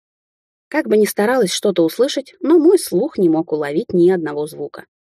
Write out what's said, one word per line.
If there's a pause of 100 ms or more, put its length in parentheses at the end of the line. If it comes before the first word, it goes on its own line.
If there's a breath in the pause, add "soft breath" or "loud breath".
(680)
Как
бы
ни
старалась
что-то
услышать,
но
мой
слух
не
мог
уловить
ни
одного
звука. (180)